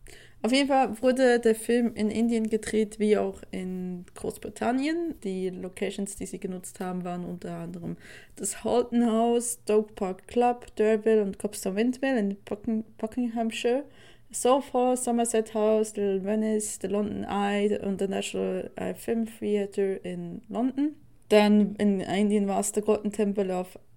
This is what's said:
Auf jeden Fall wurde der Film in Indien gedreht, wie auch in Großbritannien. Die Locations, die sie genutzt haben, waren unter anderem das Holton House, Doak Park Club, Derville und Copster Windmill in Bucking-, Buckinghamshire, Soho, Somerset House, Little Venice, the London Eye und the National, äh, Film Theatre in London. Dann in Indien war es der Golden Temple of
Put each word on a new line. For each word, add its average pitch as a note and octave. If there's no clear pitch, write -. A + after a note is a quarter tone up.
Auf A3+
jeden C#4
Fall C4
wurde B3+
der A3+
Film A#3
in G#3
Indien A3+
gedreht, G#3+
wie G#3
auch G3
in F#3
Großbritannien. C#4+
Die F#3
Locations, F#3
die F#3+
sie F#3
genutzt F#3
haben, F3+
waren F3
unter F3
anderem E3+
das -
Holton A#3+
House, A#3
Doak G#3+
Park F#3
Club, A#3+
Derville G#3+
und G3
Copster G3
Windmill B3+
in G3+
Bucking-, A3
Buckinghamshire, A#3
Soho, B3+
Somerset A#3
House, A3
Little G3
Venice, G#3+
the G3
London G3
Eye G3+
und G3
the G3
National, F#3+
äh, F#3
Film A3+
Theatre G3+
in F3
London. C4
Dann G#3
in G#3
Indien G3+
war G3
es G3+
der G#3
Golden G#3
Temple G3+
of F3+